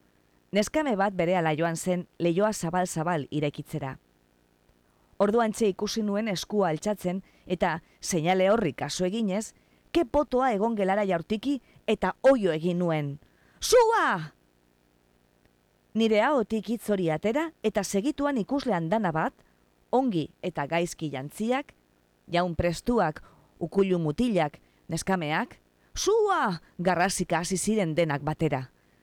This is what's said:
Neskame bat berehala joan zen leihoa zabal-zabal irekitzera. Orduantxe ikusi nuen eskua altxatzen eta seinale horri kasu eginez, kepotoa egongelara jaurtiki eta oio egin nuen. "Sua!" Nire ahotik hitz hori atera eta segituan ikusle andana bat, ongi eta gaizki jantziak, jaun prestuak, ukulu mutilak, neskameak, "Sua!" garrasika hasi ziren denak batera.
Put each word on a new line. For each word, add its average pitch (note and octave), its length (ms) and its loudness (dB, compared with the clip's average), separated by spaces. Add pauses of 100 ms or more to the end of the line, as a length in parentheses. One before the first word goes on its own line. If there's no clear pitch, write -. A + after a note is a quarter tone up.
(520)
Neskame A#3+ 440 0
bat G3 180 2
berehala E3+ 400 2
joan E3 240 0
zen F3+ 300 -2 (100)
leihoa F#3 360 2
zabal-zabal E3+ 760 -2
irekitzera. D3 720 -6 (1200)
Orduantxe A3 500 2
ikusi G#3 340 -2
nuen G#3 260 -2
eskua F#3+ 420 0
altxatzen F#3 520 -4 (240)
eta E3+ 340 -2 (220)
seinale F#3 480 2
horri G#3 240 2
kasu C#3+ 320 -4
eginez, G3+ 480 -4 (420)
kepotoa C4 560 0
egongelara G3+ 560 0
jaurtiki G#3+ 540 -2 (260)
eta G3 280 0 (160)
oio G3+ 200 4
egin E3+ 280 -2
nuen. D3+ 400 -2 (400)
"Sua!" F#4 720 2 (1600)
Nire A3 280 4
ahotik A3 480 0
hitz A3 200 -6
hori F#3+ 200 2
atera A3+ 420 -2 (120)
eta G#3 200 0
segituan C4 540 -2
ikusle B3 380 -2
andana F3 360 0
bat, D#3+ 220 -2 (580)
ongi A3 360 0 (140)
eta D3+ 260 -6
gaizki E3+ 460 -2
jantziak, G#3+ 600 -4 (580)
jaun F3 240 0
prestuak, F3 680 0 (360)
ukulu F3+ 400 2
mutilak, E3 600 0 (300)
neskameak, E3 720 -4 (320)
"Sua!" F4+ 680 0 (160)
garrasika F3+ 640 0
hasi F3 180 -4
ziren G3 380 0
denak D3+ 260 2
batera. D3 480 -2 (340)